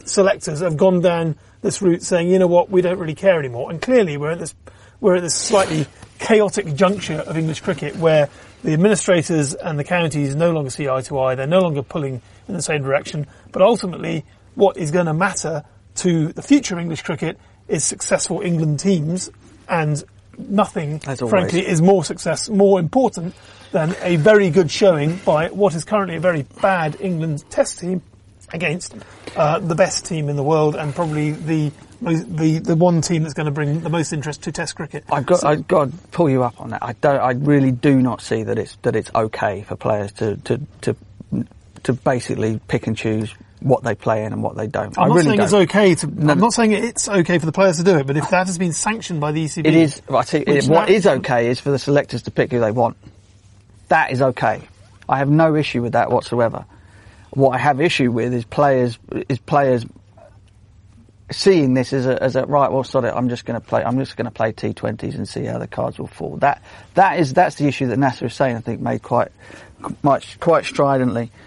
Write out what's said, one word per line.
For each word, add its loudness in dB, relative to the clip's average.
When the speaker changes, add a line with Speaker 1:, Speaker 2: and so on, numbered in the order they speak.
Speaker 1:
selectors 0
have -2
gone 4
down 0
this -4
route 2
saying, 0
"You 4
know 4
what, 4
we 4
don't 0
really -6
care 2
anymore." -8
And -8
clearly 2
we're -4
at -6
this, -10
we're 4
at 0
this -4
slightly 0
chaotic 2
juncture 0
of -6
English -2
cricket -6
where 4
the -2
administrators 2
and -6
the -4
counties -2
no 2
longer -4
see -6
eye 0
to -6
eye. 0
They're -4
no 4
longer 0
pulling -6
in -8
the -6
same -2
direction. -2
But 2
ultimately, 0
what 2
is -4
gonna 0
matter -2
to 0
the -12
future 2
of -6
English -6
cricket -6
is -2
successful -4
England 0
teams, -2
and -2
nothing, -2
Speaker 2:
As -8
always. -4
Speaker 1:
frankly, 0
is 2
more 4
success, -6
more 4
important -2
than 0
a 0
very 6
good 4
showing 2
by 2
what 0
is -6
currently -2
a -6
very 0
bad 0
England -4
Test -4
team -4
against, -6
uh, 0
the -4
best 0
team -4
in -2
the -2
world 2
and -6
probably -2
the -2
mo-, -2
the, 0
the 0
one 4
team -2
that's -8
gonna -4
bring -2
the -8
most -2
interest -8
to -8
Test -8
cricket. -10
Speaker 2:
I've -2
got, 4
Speaker 1:
So 0
Speaker 2:
I've 0
got 2
to -14
pull 2
you 2
up -6
on -12
that. -8
I -8
don't, 2
I 2
really 2
do 4
not 0
see -4
that -4
it's, -6
that 0
it's -4
okay -2
for -10
players -2
to, -4
to, -4
to, -2
to -2
basically -2
pick -2
and -4
choose -4
what 0
they -2
play -2
in -8
and -6
what -6
they -6
don't. -6
Speaker 1:
I'm 2
Speaker 2:
I 4
Speaker 1:
not 4
Speaker 2:
really 4
Speaker 1:
saying 2
it's 2
Speaker 2:
don't. 6
Speaker 1:
okay 4
to, -6
Speaker 2:
No, 0
Speaker 1:
I'm 2
Speaker 2:
no. 4
Speaker 1:
not 2
saying 2
it's -4
okay 2
for -2
the -2
players 2
to -2
do 6
it, 0
but -2
if -2
that 2
has -6
been -2
sanctioned -4
by -2
the -2
E -4
C -8
B, 4
Speaker 2:
It 4
is, 4
I 2
think, -2
Speaker 1:
which 2
Speaker 2:
what 4
Speaker 1:
that 6
Speaker 2:
is 4
okay 2
is 0
for -4
the 2
selectors 0
to -12
pick 0
who 2
they 2
want. 0
That 2
is -2
okay. 0
I 2
have 0
no 4
issue -2
with -4
that 2
whatsoever. 0
What 4
I -2
have 0
issue 2
with -2
is -4
players, 0
is -4
players 0
seeing 4
this 0
as 0
a, 0
as 0
a, 0
"Right, 2
well, -2
sod -2
it, -2
I'm 0
just -6
gonna -6
play, -2
I'm -2
just -6
gonna -6
play -2
T -6
twenties -6
and -8
see -8
how -6
the -8
cards -6
will -10
fall." -12
That, 0
that 4
is, 2
that's 2
the 0
issue -2
that 0
Nasser 0
Hussain, -2
I -8
think, -8
made -4
quite, 0
much, 0
quite 4
stridently 0